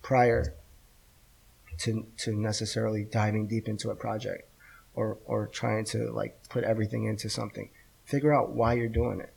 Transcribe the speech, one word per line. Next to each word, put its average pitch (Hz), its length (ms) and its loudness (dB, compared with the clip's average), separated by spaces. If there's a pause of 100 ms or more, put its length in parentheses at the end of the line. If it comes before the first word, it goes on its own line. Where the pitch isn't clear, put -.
prior 123 520 4 (1300)
to, 110 260 -2 (120)
to 110 180 -2
necessarily 107 680 0
diving 107 420 2
deep 110 200 -2
into 107 220 -4
a 101 60 -4
project 110 540 -6 (460)
or, 110 300 -2
or 107 220 -2
trying 110 380 -2
to, 110 260 -2
like, - 260 -4 (120)
put 123 140 -2
everything 110 420 0
into 107 240 -4
something. 101 400 -6 (360)
Figure 147 280 4
out 135 180 4
why 113 220 4
you're 117 160 2
doing 117 320 0
it. - 160 -14